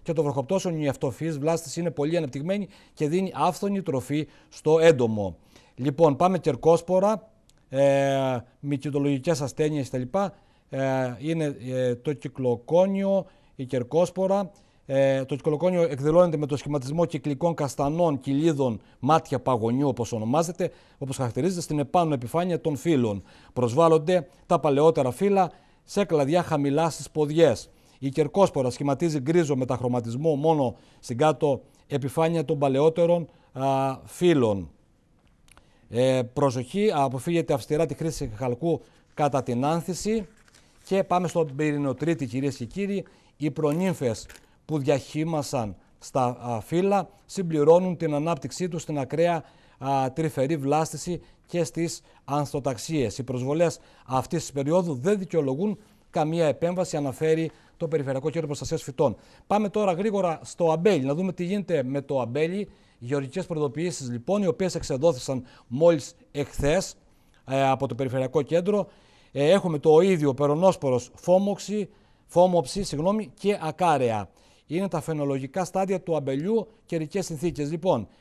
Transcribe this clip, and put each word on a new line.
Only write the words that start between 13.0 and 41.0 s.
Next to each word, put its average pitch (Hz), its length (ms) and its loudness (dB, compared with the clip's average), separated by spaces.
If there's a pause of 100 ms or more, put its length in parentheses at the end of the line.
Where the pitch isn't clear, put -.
η 135 100 -10
κερκόσπορα. 175 840 0 (360)
Ε, 135 380 2
το 143 100 -6
κυκλοκόνιο 165 460 0
εκδηλώνεται 156 560 4
με 147 80 -2
το 139 120 -2
σχηματισμό 147 480 -2
κυκλικών 151 480 -2
καστανών 151 640 0
κοιλίδων, 139 640 0 (180)
μάτια 147 400 0
παγωνιού, 123 480 0
όπως 117 240 -4
ονομάζεται, 131 600 -2 (260)
όπως 131 200 -8
χαρακτηρίζεται, 139 440 -2
στην 151 180 -4
επάνω 160 340 2
επιφάνεια 160 480 -2
των 156 140 -2
φύλων. 120 480 0 (300)
Προσβάλλονται 160 720 2 (180)
τα 175 140 2
παλαιότερα 147 520 4
φύλλα 190 400 2 (320)
σε - 200 -2
κλαδιά 160 400 2
χαμηλά 147 460 0
στις - 200 -12
ποδιές. 151 600 4 (300)
Η 135 100 -4
κερκόσπορα 147 600 2
σχηματίζει 147 500 -2
γκρίζο 147 360 2
μεταχρωματισμό 123 800 -2
μόνο 143 400 0 (240)
στην 120 180 -8
κάτω 147 440 2 (260)
επιφάνεια 160 580 -2
των 156 140 -2
παλαιότερων, 160 680 2 (260)
α, 135 520 -2
φύλλων. 117 640 2 (1200)
Ε, 131 320 2 (120)
προσοχή, 143 600 0
αποφύγετε 151 600 0
αυστηρά 151 320 0
τη 143 80 -4
χρήση 147 420 -6
χαλκού 127 460 -2 (320)
κατά 139 300 0
την 123 220 -2
άνθηση. 175 640 -4 (580)
Και 185 180 0